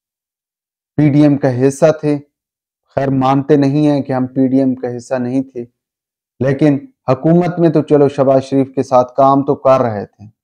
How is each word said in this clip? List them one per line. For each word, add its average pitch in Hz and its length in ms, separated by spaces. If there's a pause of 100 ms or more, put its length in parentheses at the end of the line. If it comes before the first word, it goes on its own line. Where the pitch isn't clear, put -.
(1000)
पीडीएम 147 380
का 135 140
हिस्सा 139 440
थे। 147 240
खैर - 920
मानते 135 440
नहीं 143 300
हैं 143 160
कि 135 100
हम 127 160
पीडीएम 131 460
का 127 140
हिस्सा 123 300
नहीं 127 260
थे, 123 180 (800)
लेकिन 139 400 (280)
हुकूमत 170 500
में 165 140
तो 151 100
चलो 147 260
शहबाज 135 340
शरीफ 135 340
के 135 60
साथ 123 340
काम 139 260
तो 143 160
कर 131 220
रहे 107 240
थे। - 220 (180)